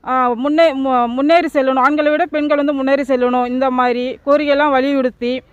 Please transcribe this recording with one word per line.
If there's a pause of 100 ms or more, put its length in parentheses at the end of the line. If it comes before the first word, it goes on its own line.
ஆ,
முன்னே-,
மு-,
முன்னேறி
செல்லணும்,
ஆண்களை
விட
பெண்கள்
வந்து
முன்னேறி
செல்லணும்.
இந்த
மாதிரி
கோரிக்கையெல்லாம்
வலியுறுத்தி (100)